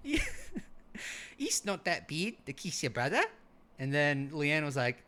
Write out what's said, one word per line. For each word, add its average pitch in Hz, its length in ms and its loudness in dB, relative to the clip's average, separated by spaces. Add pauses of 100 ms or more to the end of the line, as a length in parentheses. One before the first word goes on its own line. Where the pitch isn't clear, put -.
<laughs> 285 160 2 (1160)
It's - 280 0
not 202 200 0
that 170 220 0
bad 185 380 -2
to 143 80 -6
kiss - 300 -6
your 131 80 2
brother. 139 300 2 (560)
And 135 160 -2
then 143 380 4
Leanne 151 320 2
was 143 120 -2
like 123 320 2